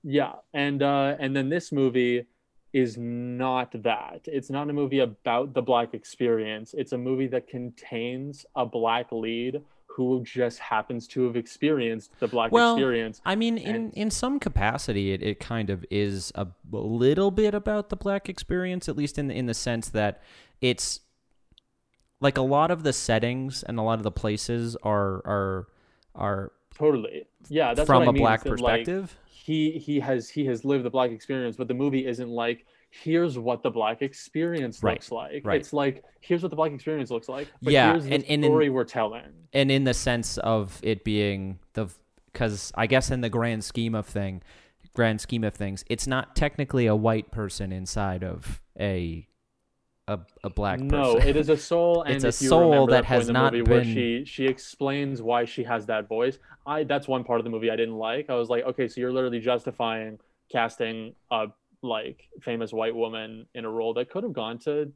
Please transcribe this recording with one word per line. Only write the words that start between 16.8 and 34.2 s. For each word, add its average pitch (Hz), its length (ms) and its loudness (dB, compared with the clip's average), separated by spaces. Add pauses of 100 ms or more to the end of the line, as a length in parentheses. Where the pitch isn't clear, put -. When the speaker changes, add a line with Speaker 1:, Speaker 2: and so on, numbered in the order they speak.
Speaker 2:
bit 208 200 2
about 208 360 -2
the 196 80 -6
black 196 320 -4
experience, 180 600 -6
at 147 80 -4
least 143 220 -4
in, 143 100 -4
in 127 180 -4
the 117 80 -2
sense 117 340 -4
that 104 340 -2 (380)
it's, - 400 0 (1200)
like, 139 180 4
a 131 40 2
lot 143 280 4
of 170 140 -2
the 139 80 2
settings 123 720 -2
and 117 140 -4
a 113 40 -2
lot 113 160 2
of 107 60 -4
the 107 80 0
places 117 720 -2
are, 101 320 2 (100)
are, 95 400 -2 (480)
are 98 380 -4 (240)
Speaker 1:
Totally. 123 500 0 (220)
Yeah, 143 260 0
that's 117 140 2
Speaker 2:
from 131 120 10
Speaker 1:
what - 80 6
I - 20 6
Speaker 2:
a - 20 4
Speaker 1:
mean, 135 100 4
Speaker 2:
black 110 180 4
Speaker 1:
is - 40 -18
that, 117 160 -2
like, 117 240 2
Speaker 2:
perspective. 180 420 -6
Speaker 1:
he, 156 460 -2
he 147 260 -2
has, 127 320 -2
he 147 160 -4
has 120 180 -4
lived 135 200 2
the 120 60 -2
black 127 200 2
experience, 117 460 -6
but 127 100 -6
the 123 80 -2
movie 135 320 0
isn't 120 220 -6
like, 117 380 -4 (240)
"Here's 165 460 0
what 120 280 -2
the 127 60 2
black 110 320 0
experience 147 800 -4